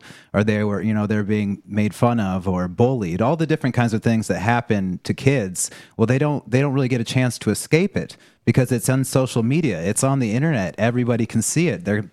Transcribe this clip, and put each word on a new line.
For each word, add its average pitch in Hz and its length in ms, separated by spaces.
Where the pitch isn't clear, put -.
or 104 100
they 107 180
were, 101 200
you 107 100
know, 104 140
they're 104 160
being 101 440
made 104 280
fun 120 260
of 92 260
or 90 220
bullied, 101 540
all 135 120
the 160 120
different 143 280
kinds 120 200
of 107 80
things 113 240
that 90 140
happen 104 640
to 101 100
kids, 110 560
well, 110 100
they 127 120
don't, 147 320
they 127 100
don't 143 140
really 135 140
get 120 120
a 113 40
chance 127 340
to - 100
escape 160 480
it - 220
because 123 260
it's 123 200
on 131 140
social 131 380
media, 123 400
it's 101 220
on 135 140
the 113 140
internet, 123 440
everybody 120 480
can 110 160
see 160 280
it. 90 180
They're, 104 260